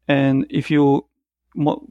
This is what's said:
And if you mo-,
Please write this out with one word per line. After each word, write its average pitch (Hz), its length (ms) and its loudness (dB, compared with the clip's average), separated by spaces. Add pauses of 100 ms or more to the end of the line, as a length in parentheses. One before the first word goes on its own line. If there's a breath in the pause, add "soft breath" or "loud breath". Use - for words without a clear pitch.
And 135 440 0
if - 180 -6
you 147 360 2 (500)
mo-, - 360 -4